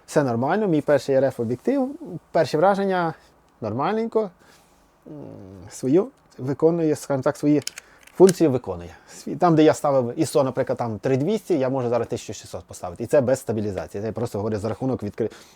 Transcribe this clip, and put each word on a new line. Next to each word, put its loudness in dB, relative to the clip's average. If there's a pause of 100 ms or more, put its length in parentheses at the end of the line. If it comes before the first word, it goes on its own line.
все 0
нормально, 0
мій 2
перший 0
Р 4
Ф -2
об'єктив, -2 (420)
перші 0
враження 2 (480)
нормальненько, -2 (760)
м, -16 (560)
свою 2 (300)
виконує, 0
скажімо -4
так, 0
свої 2 (520)
функції 8
виконує. -2 (180)
Свій, -12
там, 4
де 8
я 8
ставив 0
ісо, 2
наприклад, -2
там -4
три 0
двісті, 0
я 0
можу -2
зараз 0
тисячу -8
шістсот -14
поставити. -10
І -6
це 4
без 2
стабілізації. -6
Це -6
я -6
просто -6
говорю -4
за -4
рахунок -4
відкри-, -4 (260)